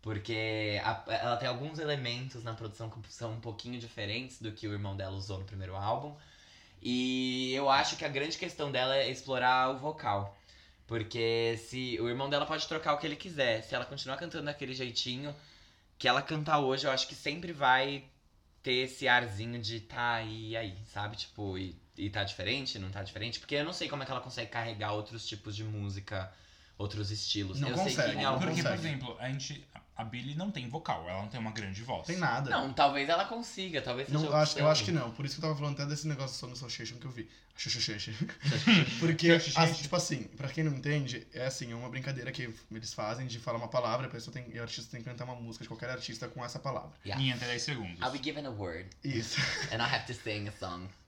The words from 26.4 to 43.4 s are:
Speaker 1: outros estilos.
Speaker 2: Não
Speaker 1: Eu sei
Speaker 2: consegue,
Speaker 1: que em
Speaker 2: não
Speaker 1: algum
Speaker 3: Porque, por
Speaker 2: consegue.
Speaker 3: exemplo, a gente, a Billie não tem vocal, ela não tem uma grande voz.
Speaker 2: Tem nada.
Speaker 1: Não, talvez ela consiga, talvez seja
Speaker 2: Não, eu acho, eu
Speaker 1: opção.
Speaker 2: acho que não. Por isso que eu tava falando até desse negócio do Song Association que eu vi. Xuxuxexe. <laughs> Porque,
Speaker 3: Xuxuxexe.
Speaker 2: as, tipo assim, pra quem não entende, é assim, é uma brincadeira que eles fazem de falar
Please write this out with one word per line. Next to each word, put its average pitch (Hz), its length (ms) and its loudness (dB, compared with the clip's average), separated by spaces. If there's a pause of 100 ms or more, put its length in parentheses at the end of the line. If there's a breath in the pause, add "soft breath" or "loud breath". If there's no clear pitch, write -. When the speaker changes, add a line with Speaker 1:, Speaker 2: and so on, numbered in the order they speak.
Speaker 1:
outros 101 340 -2
estilos. 104 480 -2
Speaker 2:
Não 139 100 2
Speaker 1:
Eu 120 80 0
sei 190 80 4
Speaker 2:
consegue, - 260 2
Speaker 1:
que 143 80 0
em 143 40 0
Speaker 2:
não 135 100 4
Speaker 1:
algum 131 120 2
Speaker 3:
Porque, - 160 2
por - 100 2
Speaker 2:
consegue. 160 160 0
Speaker 3:
exemplo, 131 320 -4
a 123 100 -6
gente, 135 360 -6 (300)
a 113 80 -4
Billie 123 320 -6
não 190 160 -2
tem 123 180 -4
vocal, 110 400 -2
ela 95 140 -2
não 104 60 -6
tem 123 100 -6
uma 110 120 -2
grande 101 300 -4
voz. 117 240 -4
Speaker 2:
Tem 170 120 -2
nada. 135 340 2
Speaker 1:
Não, 135 200 2
talvez 139 380 4
ela 175 160 6
consiga, 190 560 -4
talvez 127 260 -2
seja 143 120 2
Speaker 2:
Não, 160 80 2
eu 147 80 2
acho, 151 160 6
eu 147 140 4
Speaker 1:
opção. 156 60 10
Speaker 2:
acho 151 140 6
que 190 60 2
não. 131 200 2
Por 143 140 -4
isso 139 100 -4
que - 40 -8
eu 156 100 0
tava 151 100 0
falando 143 140 0
até 139 140 -2
desse 151 200 -2
negócio 135 280 -2
do - 40 -6
Song 123 140 -10
Association 120 460 -8
que - 60 -12
eu 131 60 -6
vi. 113 160 -8 (320 loud breath)
Xuxuxexe. 110 540 -2
<laughs> 151 840 4
Porque, 165 400 8
Speaker 3:
Xuxuxexe. 151 200 2 (120)
Speaker 2:
as, - 80 0
tipo - 160 -2
assim, 151 300 0 (120)
pra 135 100 -4
quem 160 160 0
não 151 140 4
entende, 139 560 0
é 127 140 -2
assim, 120 240 -4
é 113 40 -6
uma 120 140 -6
brincadeira 131 420 -4
que 123 220 -6 (180)
eles 110 220 -8
fazem 117 320 -4
de 117 140 -6
falar 117 180 -2